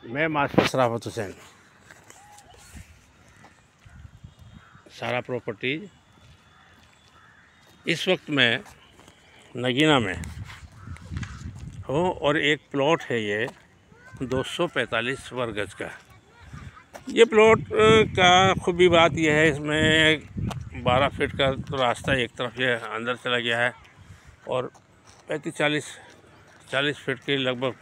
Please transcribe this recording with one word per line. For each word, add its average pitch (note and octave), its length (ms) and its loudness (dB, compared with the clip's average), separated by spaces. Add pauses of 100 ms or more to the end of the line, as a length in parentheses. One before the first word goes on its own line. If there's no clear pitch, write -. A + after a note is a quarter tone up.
मैं C#3 220 -2
मास्टर C#3+ 400 2
शराफत A#2+ 380 0
हुसैन, G2+ 280 -8 (3500)
सारा A#2+ 320 -6
properties। B2+ 680 -8 (2000)
इस E3 200 -2
वक्त F#3 220 -2
मैं B2+ 300 2 (1000)
नगीना C3 420 4
में F#2 220 -4 (1700)
हूँ E3+ 220 -2
और D3 260 0
एक D3+ 220 0 (120)
plot C#3+ 300 0
है A#2 220 -4
ये G#2+ 240 -2 (760)
दो B2+ 200 -4
सौ - 240 -4
पैंतालीस B2 680 -4
वर्ग A#2 260 -6
गज G2 140 -6
का। F2 160 -10 (1200)
ये A3+ 160 8
प्लॉट, A3 340 6
अ, - 80 -8 (460)
का F#3 400 6
खूबी F3+ 340 2
बात E3+ 260 6
यह D#3+ 200 2
है, D#3 160 6
इसमें D#3 720 2 (640)
बारह B2+ 260 2
feet - 280 -4
का C3+ 140 2
तो C3+ 260 -8
रास्ता B2+ 360 0
एक B2 160 -2
तरफ A#2+ 300 -8
ये B2+ 120 0
अंदर A#2 440 -4
चला A#2+ 240 -2
गया A#2 200 -2
है A#2+ 140 0 (760)
और B2+ 240 -6 (580)
पैंतीस, D#3 240 -8
चालीस, D3+ 320 -2 (840)
चालीस C#3 260 -2
feet B2+ 220 -8
के C#3 180 -4
लगभग B2+ 440 -4